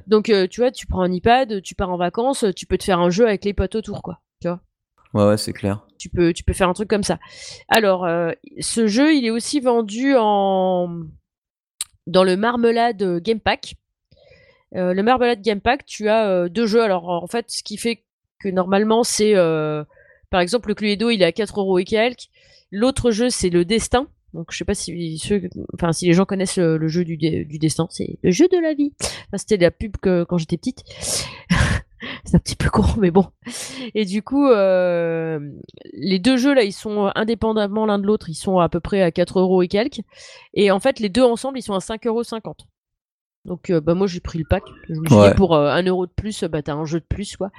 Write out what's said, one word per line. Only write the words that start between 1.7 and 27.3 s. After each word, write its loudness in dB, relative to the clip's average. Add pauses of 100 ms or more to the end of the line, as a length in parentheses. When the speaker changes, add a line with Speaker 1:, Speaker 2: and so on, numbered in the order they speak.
Speaker 1:
pars -4
en -4
vacances, -2 (100)
tu -16
peux -2
te -10
faire 2
un 4
jeu 4
avec 0
les -2
potes -4
autour, -8
quoi. -14 (220)
Tu -6
vois ? -6 (540)
Speaker 2:
Ouais, 4
ouais, 4
c'est -6
clair. -6 (100)
Speaker 1:
Tu -16
peux, 2
tu -14
peux 0
faire 2
un 0
truc -6
comme 0
ça. -2 (520)
Alors, 2
euh, -2 (280)
ce 0
jeu, 4
il 0
est 0
aussi -2
vendu 0
en... 0 (1040)
dans 4
le 2
Marmelade, 0
euh, 0
Game -2
Pack. -4 (1000)
Euh, 0
le 0
Marmelade 2
Game -2
Pack, 0
tu -4
as, 2
euh, 0
deux 0
jeux. 4
Alors, 0
en -4
fait, -6
ce -10
qui -12
fait -6 (360)
que -6
normalement, 2
c'est, 2
euh, 0 (440)
par 2
exemple, -2
le -2
Cluedo, -2
il 0
est 4
à 2
quatre -4
euros 0
et 0
quelques. -2 (420)
L'autre 0
jeu, 0
c'est -2
le 4
Destin. 0 (260)
Donc, -12
je -10
sais -8
pas -2
si -8
ceux, -2 (320)
enfin, 0
si -4
les 6
gens 4
connaissent -4
le, 2
le -2
jeu 0
du -8
dé-, -2